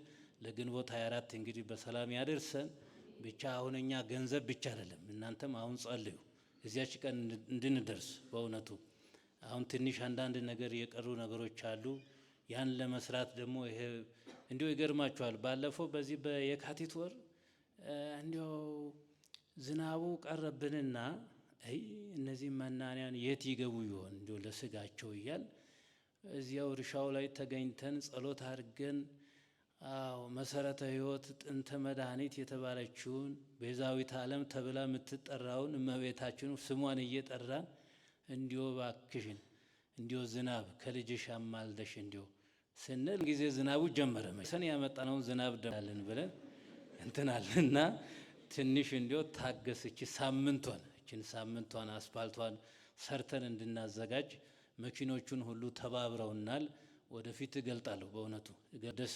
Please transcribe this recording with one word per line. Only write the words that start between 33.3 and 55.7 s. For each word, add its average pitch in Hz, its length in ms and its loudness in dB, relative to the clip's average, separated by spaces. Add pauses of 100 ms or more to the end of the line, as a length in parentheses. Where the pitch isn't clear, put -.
ቤዛዊት 131 560 2
ዓለም 131 320 0
ተብላ 131 360 -2
የምትጠራውን 131 920 -2
እመቤታችን 127 800 0
ስሟን 135 440 2
እየጠራን፣ 131 640 -2 (640)
"እንዲሁ 127 380 -2
እባክሽን፣ 117 720 -2 (580)
እንዲሁ 120 280 -2
ዝናብ 120 400 0 (120)
ከልጅሽ 120 520 -2
አማልደሽ 110 680 -4
እንዲሁ" 101 260 -6 (560)
ስንል 147 440 2
ጊዜ 147 260 6
ዝናቡ 139 400 6
ጀመረ። 127 420 6
መሰን 101 320 0
ያመጣነውን 135 600 2
ዝናብ 123 360 4
ደማልን 104 420 -2
ብለን 117 280 0 (680)
እንትን 139 300 0
አልንና 123 480 8 (720)
ትንሽ 135 420 6
እንዲሁ 131 280 4 (120)
ታገስ፣ 123 520 -2
እቺ 117 240 -6
ሳምንቷን፣ 135 760 4 (120)
እቺን - 300 -10
ሳምንቷን 113 640 -4
አስፓልቷን 110 640 -2 (440)
ሰርተን 131 460 -2
እንድናዘጋጅ 113 840 0 (480)
መኪኖቹን 127 640 0
ሁሉ 117 220 -4 (100)